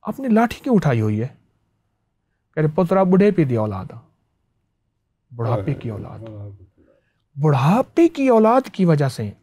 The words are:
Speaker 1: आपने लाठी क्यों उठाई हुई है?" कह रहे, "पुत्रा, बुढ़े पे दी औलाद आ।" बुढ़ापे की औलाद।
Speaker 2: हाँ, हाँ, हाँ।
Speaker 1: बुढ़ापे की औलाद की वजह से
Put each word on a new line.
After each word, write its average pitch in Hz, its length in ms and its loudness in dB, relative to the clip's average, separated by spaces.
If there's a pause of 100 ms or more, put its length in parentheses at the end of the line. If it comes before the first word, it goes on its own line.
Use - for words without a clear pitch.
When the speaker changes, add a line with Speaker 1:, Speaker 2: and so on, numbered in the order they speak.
Speaker 1:
आपने 269 220 -8
लाठी 226 340 2
क्यों 254 120 0
उठाई 143 240 2
हुई 107 200 -2
है?" 123 180 -10 (1160)
कह 156 60 -4
रहे, 151 100 0
"पुत्रा, 190 320 0
बुढ़े 190 280 4
पे 175 140 0
दी 127 100 -2
औलाद 104 360 -4
आ।" 117 60 -20 (1400)
बुढ़ापे 117 400 -4
की - 160 -10
औलाद। - 220 -12
Speaker 2:
हाँ, 101 80 -18
हाँ, 107 200 -18
हाँ। 101 200 -18 (760)
Speaker 1:
बुढ़ापे 156 720 2
की 269 220 0
औलाद 226 380 4
की - 180 -2
वजह 147 240 2
से 104 340 -8